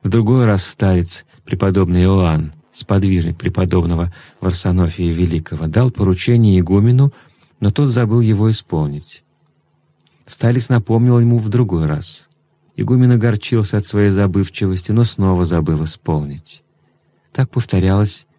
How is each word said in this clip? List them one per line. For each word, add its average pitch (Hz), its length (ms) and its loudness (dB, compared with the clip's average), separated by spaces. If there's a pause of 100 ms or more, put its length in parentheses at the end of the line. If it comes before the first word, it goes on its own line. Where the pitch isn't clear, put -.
В 98 60 -2
другой 117 340 2
раз 104 220 0
старец, 90 600 -2 (200)
преподобный 90 580 0
Иоанн, 82 500 2 (200)
сподвижник 92 640 -2
преподобного 87 760 -2 (280)
Варсонофия 87 720 -2
Великого, 82 540 -4
дал 117 240 2
поручение 101 680 2
игумену, 110 540 2 (480)
но 101 80 0
тот 143 180 0
забыл 120 320 0
его 110 300 2
исполнить. 76 760 -6 (1000)
Старец 117 420 -2
напомнил 120 540 2
ему 120 160 2
в 110 100 -2
другой 101 380 0
раз. 76 420 -8 (480)
Игумен 123 360 2
огорчился 110 640 0
от 98 80 -2
своей 104 240 0
забывчивости, 95 840 -2
но 117 140 2
снова 95 400 0
забыл 80 400 -2
исполнить. 76 800 -8 (680)
Так 131 180 -4
повторялось 98 800 -2 (120)